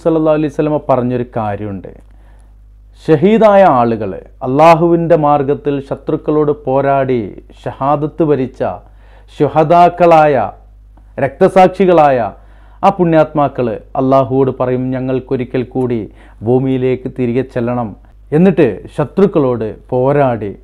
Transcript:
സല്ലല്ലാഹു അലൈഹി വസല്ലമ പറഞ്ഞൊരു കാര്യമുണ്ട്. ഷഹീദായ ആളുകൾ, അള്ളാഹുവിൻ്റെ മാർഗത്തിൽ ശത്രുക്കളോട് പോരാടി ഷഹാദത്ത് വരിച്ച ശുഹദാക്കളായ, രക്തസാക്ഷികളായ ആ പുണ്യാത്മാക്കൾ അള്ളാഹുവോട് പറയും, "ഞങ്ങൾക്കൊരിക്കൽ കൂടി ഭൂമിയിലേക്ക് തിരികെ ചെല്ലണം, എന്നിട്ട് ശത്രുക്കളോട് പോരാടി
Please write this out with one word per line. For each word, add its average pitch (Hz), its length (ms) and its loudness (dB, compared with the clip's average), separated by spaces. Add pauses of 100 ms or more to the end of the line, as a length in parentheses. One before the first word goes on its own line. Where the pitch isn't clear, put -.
സല്ലല്ലാഹു 156 340 0
അലൈഹി 151 140 -4
വസല്ലമ 151 360 -2
പറഞ്ഞൊരു 123 380 -2 (100)
കാര്യമുണ്ട്. 104 560 -8 (1120)
ഷഹീദായ 196 560 4
ആളുകൾ, 117 480 0 (320)
അള്ളാഹുവിൻ്റെ 165 720 2
മാർഗത്തിൽ 147 580 0 (160)
ശത്രുക്കളോട് 151 600 -2 (120)
പോരാടി 135 560 0 (440)
ഷഹാദത്ത് 143 580 -4
വരിച്ച 131 400 -2 (760)
ശുഹദാക്കളായ, 156 1120 2 (680)
രക്തസാക്ഷികളായ 160 1120 2 (520)
ആ - 40 4
പുണ്യാത്മാക്കൾ 151 800 0 (300)
അള്ളാഹുവോട് 131 540 0 (100)
പറയും, 127 300 -4
"ഞങ്ങൾക്കൊരിക്കൽ 131 720 -6
കൂടി 123 380 -4 (420)
ഭൂമിയിലേക്ക് 127 760 -2
തിരികെ 123 240 -2
ചെല്ലണം, 120 540 -6 (360)
എന്നിട്ട് 156 480 2 (180)
ശത്രുക്കളോട് 127 760 -2 (160)
പോരാടി 127 720 -2